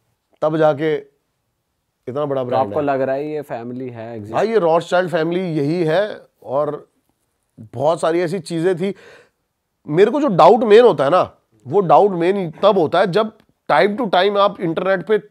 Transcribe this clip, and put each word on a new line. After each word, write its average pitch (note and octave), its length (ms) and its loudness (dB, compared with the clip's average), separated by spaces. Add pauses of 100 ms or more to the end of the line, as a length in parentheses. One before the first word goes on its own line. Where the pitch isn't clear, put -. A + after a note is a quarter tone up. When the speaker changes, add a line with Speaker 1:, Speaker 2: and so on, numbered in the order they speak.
(420)
Speaker 1:
तब D#3 160 -2
जाके D#3 380 0 (1120)
इतना C#3 180 -6
बड़ा C3+ 180 -4
Speaker 2:
तो B2 60 -8
Speaker 1:
ब्रांड B2+ 180 -2
Speaker 2:
आपको G2+ 120 -6
Speaker 1:
है। D3 60 -2
Speaker 2:
लग C3+ 160 -2
रहा C3 140 -2
है D3+ 160 -6
ये D3+ 100 -8
फैमिली B2 480 -12
है, A#2 260 -14
एग्जिस्ट G#2+ 180 -14
Speaker 1:
भाई F3 160 -2
ये A3+ 80 0
रॉथस्चाइल्ड E3+ 520 0
फैमिली E3+ 320 -2
यही D#3+ 420 -2
है F3+ 380 -2 (220)
और C#3+ 460 -6 (680)
बहुत C#3 400 -4
सारी E3+ 200 0
ऐसी F3+ 200 -4
चीजें E3+ 380 -2
थी। F#3+ 180 -6 (920)
मेरे F#3+ 240 2
को C#4 100 -2
जो D4 60 0
डाउट F#3+ 360 6
मेन A3+ 220 8
होता D3+ 180 4
है C3+ 60 0
ना, D#3+ 280 0 (300)
वो D#3 120 -2
डाउट F3+ 320 4
मेन F3+ 400 -2
तब G3 260 2
होता E3 220 0
है G3 120 0
जब G#3+ 220 -2 (380)
time F#3+ 260 2
to A#3 120 -4
time G3 280 0
आप G3+ 240 0
इंटरनेट F3+ 460 -4
पे G#3+ 240 0